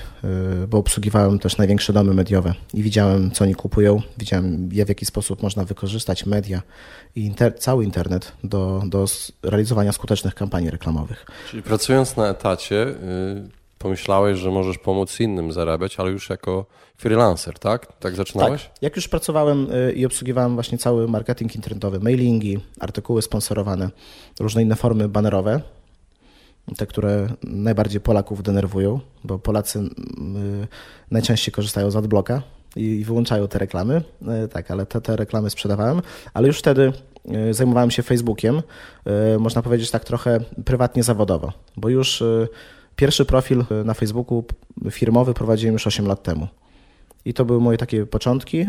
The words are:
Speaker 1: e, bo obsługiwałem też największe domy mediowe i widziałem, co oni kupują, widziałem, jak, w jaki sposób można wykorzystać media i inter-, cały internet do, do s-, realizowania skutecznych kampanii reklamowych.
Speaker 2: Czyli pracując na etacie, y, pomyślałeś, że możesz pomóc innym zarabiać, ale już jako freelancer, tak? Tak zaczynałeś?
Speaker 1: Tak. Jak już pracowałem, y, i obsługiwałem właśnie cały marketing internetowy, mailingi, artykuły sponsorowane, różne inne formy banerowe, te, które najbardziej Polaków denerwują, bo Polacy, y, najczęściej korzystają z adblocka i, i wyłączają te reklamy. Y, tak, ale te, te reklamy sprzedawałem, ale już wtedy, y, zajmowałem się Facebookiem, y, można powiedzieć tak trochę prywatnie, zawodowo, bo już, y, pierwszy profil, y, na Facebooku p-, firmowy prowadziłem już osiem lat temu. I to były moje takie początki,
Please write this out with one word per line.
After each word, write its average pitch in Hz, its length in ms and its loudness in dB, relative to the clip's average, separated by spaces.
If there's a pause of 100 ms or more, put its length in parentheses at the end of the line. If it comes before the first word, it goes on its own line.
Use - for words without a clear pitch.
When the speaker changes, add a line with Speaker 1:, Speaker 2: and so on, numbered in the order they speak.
(240)
Speaker 1:
e, 92 440 -2
bo 110 100 2
obsługiwałem 101 600 4
też - 180 0
największe 101 360 4
domy 98 200 6
mediowe 92 400 4 (200)
i 104 100 -2
widziałem, 101 480 4
co - 120 2
oni 98 120 4
kupują, 104 460 4 (160)
widziałem, 92 560 -2
jak, 101 120 4
w 101 40 -6
jaki 101 160 -2
sposób - 380 -6
można 98 220 -2
wykorzystać 98 600 -4
media 101 360 0 (540)
i 107 160 -4
inter-, 117 280 2
cały 127 260 2
internet 90 460 -2 (120)
do, 95 420 -2
do 98 180 0
s-, - 280 -4 (120)
realizowania 107 480 2
skutecznych - 440 -2
kampanii 90 340 -2
reklamowych. 80 560 -4 (240)
Speaker 2:
Czyli 110 140 -10
pracując 127 540 2
na 107 120 2
etacie, 95 460 -2 (120)
y, 139 80 -6 (840)
pomyślałeś, 98 640 0
że 92 120 -2
możesz 95 260 0
pomóc 95 420 -2
innym 92 320 -2
zarabiać, 82 480 -4
ale 92 120 -2
już 98 180 -8
jako 95 360 -4 (320)
freelancer, 107 640 2
tak? 113 400 -2
Tak 90 160 -6
zaczynałeś? 107 480 0
Speaker 1:
Tak. - 80 -20 (100)
Jak 147 140 -2
już 180 120 -6
pracowałem, 147 640 0
y, 127 220 0
i 127 120 0
obsługiwałem 123 480 -2
właśnie 120 240 -4
cały 117 300 0
marketing 113 480 -4
internetowy, 101 440 -6
mailingi, 113 600 2 (200)
artykuły 110 420 -4
sponsorowane, 98 680 -2 (500)
różne 110 240 0
inne 110 120 4
formy 110 340 2
banerowe, 104 520 2 (1160)
te, 104 100 -4
które 101 400 0 (160)
najbardziej 104 580 0
Polaków 101 420 0
denerwują, 98 560 0 (240)
bo 95 160 -6
Polacy, 104 400 -2
y, 98 80 -4 (1200)
najczęściej 113 420 0
korzystają 101 380 0
z 101 40 0
adblocka 107 460 0 (340)
i, 113 100 -6
i 107 200 -2
wyłączają 113 420 0
te 101 120 -4
reklamy. 101 420 -2 (440)
Y, - 20 -6
tak, - 240 -8
ale 95 140 -4
te, - 160 -4
te 110 140 -2
reklamy 107 340 -2
sprzedawałem, 107 520 0 (320)
ale 123 140 4
już 143 120 2
wtedy, 135 340 4 (560)
y, 110 40 2
zajmowałem 123 380 4
się 127 120 -2
Facebookiem, 120 580 0 (760)
y, 107 40 2
można 113 220 0
powiedzieć 120 300 0
tak 113 140 -2
trochę 117 340 0 (260)
prywatnie, 123 380 2
zawodowo, 98 500 0 (240)
bo 110 120 -2
już, 127 320 0
y, 113 260 2 (480)
pierwszy 139 300 4
profil, 127 400 2 (160)
y, - 20 -4
na 110 100 -2
Facebooku 117 500 -2
p-, - 480 -10
firmowy 120 420 4
prowadziłem 113 400 2
już 110 140 0
osiem 101 200 0
lat 98 160 -2
temu. 82 240 -4 (800)
I 120 80 -4
to 127 120 2
były 120 140 4
moje 117 180 4
takie 107 280 -2
początki, 131 640 0